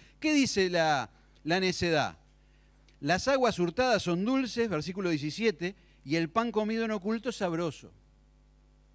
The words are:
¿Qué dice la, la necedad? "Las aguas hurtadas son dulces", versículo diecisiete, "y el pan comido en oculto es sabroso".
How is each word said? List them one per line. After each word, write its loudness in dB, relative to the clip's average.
¿Qué 0
dice 2
la, 2
la 2
necedad? 0
"Las 0
aguas 2
hurtadas 2
son 0
dulces", 0
versículo -2
diecisiete, -2
"y -2
el 0
pan -2
comido 0
en -2
oculto -4
es -6
sabroso". -4